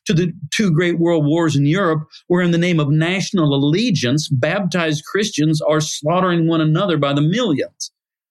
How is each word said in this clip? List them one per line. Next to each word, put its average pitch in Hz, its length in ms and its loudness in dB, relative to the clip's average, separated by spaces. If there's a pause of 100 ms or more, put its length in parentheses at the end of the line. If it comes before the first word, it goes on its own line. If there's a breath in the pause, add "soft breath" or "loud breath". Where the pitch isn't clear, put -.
to - 80 0
the 165 180 0 (200)
two 202 200 0
great 170 280 0
world 170 260 2
wars 156 300 2
in 139 100 2
Europe, 160 420 0 (200 loud breath)
where 180 140 2
in 175 100 2
the 170 60 2
name 170 220 2
of 143 100 0
national 160 640 0
allegiance, 147 760 0
baptized 160 760 -2
Christians 156 560 -2
are 151 200 2
slaughtering 170 680 0
one 165 140 0
another 160 360 0
by 139 160 0
the 143 80 0
millions. 170 720 -2 (400)